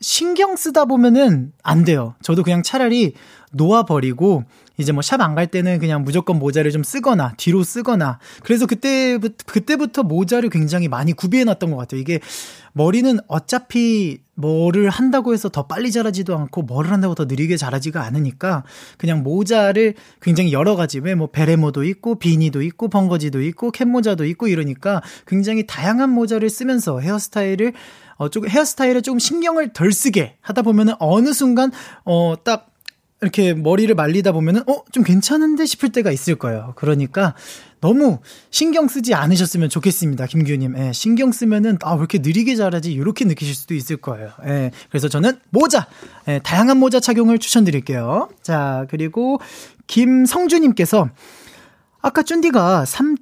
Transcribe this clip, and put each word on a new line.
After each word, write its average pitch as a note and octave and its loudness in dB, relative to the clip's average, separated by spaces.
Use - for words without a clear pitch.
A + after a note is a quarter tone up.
신경 F4+ 0
쓰다 D#4 2
보면은 A#3+ 4
안 D#3+ 4
돼요. C3+ 0
저도 E3+ 0
그냥 F3 0
차라리 A#3+ 0
놓아버리고, D#3 2
이제 D3 -2
뭐 C#3+ 0
샵 C4 -2
안 D#3 0
갈 E3+ 0
때는 F3+ 0
그냥 D3+ -2
무조건 E3 0
모자를 D3 0
좀 D3+ -2
쓰거나, G#3 0
뒤로 F3+ 2
쓰거나. G#3 -2
그래서 A#3+ 2
그때부-, B3 -2
그때부터 C#4 -2
모자를 G3 0
굉장히 E3 -2
많이 C#3+ -2
구비해놨던 F#3+ 0
것 C#3+ -6
같아요. B2+ -8
이게 D#3 -4
머리는 G#3+ 2
어차피 A3+ -2
뭐를 E3+ 0
한다고 B3 0
해서 G#3+ -4
더 C#3+ -6
빨리 G#3+ -4
자라지도 G3 -4
않고, D3+ -6
뭐를 C#3+ -4
한다고 F#3+ 0
더 D#3+ -4
느리게 D3+ -2
자라지가 C#3 -6
않으니까 C#3 -4
그냥 E3 -2
모자를 G3+ 2
굉장히 E3+ 2
여러 F3 2
가지, D#3+ -4
왜 F3 -4
뭐 D#3 -2
베레모도 D3+ 0
있고, G3 -4
비니도 D#3+ 0
있고, E3+ -6
벙거지도 E3+ 0
있고, E3+ -4
캡모자도 A3+ 0
있고 F3 -4
이러니까 D#3+ -2
굉장히 G#3+ -2
다양한 A#3 0
모자를 A3+ 0
쓰면서 A3 -2
헤어스타일을, G3 -2
어, D3 -6
조금, G#3+ -6
헤어스타일에 B3+ 0
조금 B3+ -2
신경을 E4 -2
덜 F3+ 2
쓰게 F#3+ 0
하다 A3 -4
보면은 G#3+ 4
어느 G#3+ 2
순간, B3+ 2
어, E3+ 0
딱 A#3 -4
이렇게 F#3 0
머리를 F#3 2
말리다 F3 0
보면은 E3 0
"어, C#4+ 0
좀 B3+ 2
괜찮은데?" D4+ 2
싶을 - -2
때가 G#3 0
있을 D3 -2
거예요. A2+ -6
그러니까 D3 0
너무 A3+ 4
신경 D#4+ 0
쓰지 B3 -2
않으셨으면 E3+ 2
좋겠습니다, D3 -2
김규님. C#3 -2
예, C3 -4
신경 A#3 2
쓰면은 G#3+ 0
"아, E3 -2
왜 - 0
이렇게 E3 0
느리게 G#3 0
자라지?" F3 -2
이렇게 F#3+ -2
느끼실 D3 -2
수도 - -10
있을 D3 -6
거예요. A2 -12
예, C#3 -2
그래서 D3 -2
저는 F#3+ 0
모자, C4 2
예, C#3+ -2
다양한 A#3 4
모자 B3+ 4
착용을 A#3 2
추천드릴게요. D3 0
자, C#3 -2
그리고 G#3+ -4
김성주님께서 B3+ 4
"아까 D4+ 0
쭌디가 A#3 2
삼 D4 -2